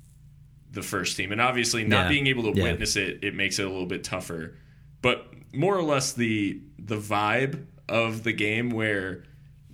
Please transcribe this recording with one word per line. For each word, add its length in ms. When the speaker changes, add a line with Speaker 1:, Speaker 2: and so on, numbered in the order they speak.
Speaker 1:
the 100
first 340
team. 160
And 80
obviously, 440
not 200
Speaker 2:
Yeah. 40
Speaker 1:
being 180
able 260
to 60
Speaker 2:
Yeah. 60
Speaker 1:
witness 320
it, 260
it 120
makes 240
it 80
a 20
little 180
bit 180
tougher. 520
But 300
more 240
or 60
less 300
the, 480
the 180
vibe 680
of 340
the 100
game 380
where 540